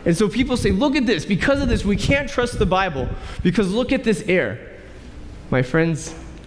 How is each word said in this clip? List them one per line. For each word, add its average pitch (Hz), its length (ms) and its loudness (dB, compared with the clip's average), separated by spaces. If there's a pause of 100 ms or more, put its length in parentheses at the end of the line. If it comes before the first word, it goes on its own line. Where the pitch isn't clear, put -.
And - 100 4
so 208 140 2
people 240 300 0
say, 220 140 2
"Look 262 220 2
at 269 120 2
this. 247 180 2
Because 277 380 2
of 247 80 2
this, 214 160 0
we 202 100 2
can't 277 320 0
trust 240 300 -2
the 208 80 4
Bible, 170 420 0 (340)
because 190 300 2
look 247 180 0
at 262 140 2
this 220 240 2
error." 127 300 2 (920)
My 127 120 2
friends, 160 520 0 (320)